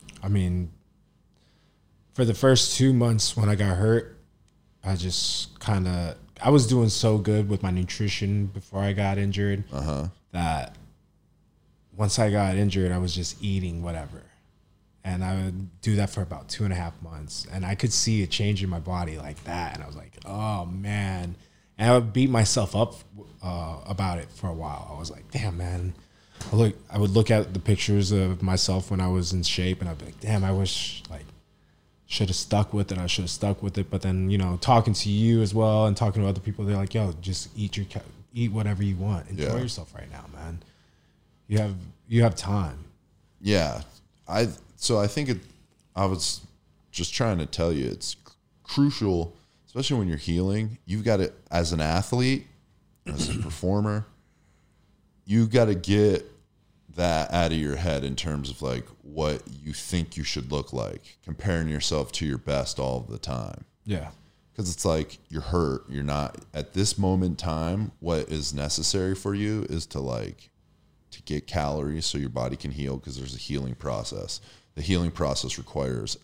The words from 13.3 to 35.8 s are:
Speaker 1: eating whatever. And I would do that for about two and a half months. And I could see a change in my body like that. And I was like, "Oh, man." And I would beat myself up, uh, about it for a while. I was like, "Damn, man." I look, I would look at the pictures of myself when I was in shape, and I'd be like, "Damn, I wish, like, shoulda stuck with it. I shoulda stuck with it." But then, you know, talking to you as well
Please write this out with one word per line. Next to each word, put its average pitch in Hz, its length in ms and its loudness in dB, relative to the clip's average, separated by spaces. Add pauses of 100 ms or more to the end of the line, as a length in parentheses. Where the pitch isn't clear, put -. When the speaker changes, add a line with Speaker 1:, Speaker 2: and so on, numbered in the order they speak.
Speaker 1:
eating 92 400 -2
whatever. 80 400 -8 (800)
And 92 180 -2
I 92 220 0
would 92 380 -6
do 107 140 4
that 101 140 2
for 98 120 -4
about 78 260 -8
two - 160 -2
and 98 80 2
a 90 40 0
half 85 260 -6
months. 78 500 -10
And 92 120 -4
I 95 100 0
could 110 180 0
see 110 300 4
a 90 40 2
change 101 360 0
in 92 80 0
my 85 100 -2
body 85 380 -4
like 73 260 -12
that. 85 300 -6
And 76 80 -12
I - 40 -14
was 71 100 -14
like, - 280 -18
"Oh, 104 400 -4
man." 95 680 -4 (420)
And 113 140 4
I 123 40 10
would 117 180 4
beat 131 180 4
myself 113 440 2
up, 107 200 2 (480)
uh, 85 440 -6
about 92 320 -2
it 73 120 -10
for - 180 -8
a 82 60 -6
while. 73 400 -8
I 78 40 -12
was 82 120 -10
like, - 200 -18
"Damn, 104 280 -4
man." 90 360 -4 (560)
I 113 60 4
look, 110 180 6 (160)
I 104 80 -4
would 101 120 4
look 107 200 6
at 107 220 4
the 95 80 -2
pictures 101 520 2
of 92 300 2
myself 92 480 2
when 95 100 0
I 92 80 2
was 92 240 0
in 92 100 0
shape, 92 380 0
and 87 100 -4
I'd 76 80 -8
be - 80 -14
like, - 140 -18
"Damn, 107 220 0
I 190 100 2
wish, - 580 -2
like, - 160 -12 (800)
shoulda 95 260 0
stuck - 400 0
with 101 180 -2
it. 92 80 -4
I 90 80 -2
shoulda 90 220 -2
stuck - 340 -2
with 98 140 -4
it." 98 140 -2
But 95 120 -2
then, 95 280 0
you 101 80 4
know, 90 240 2
talking 117 320 6
to - 160 -2
you 113 320 4
as 98 120 2
well 110 320 4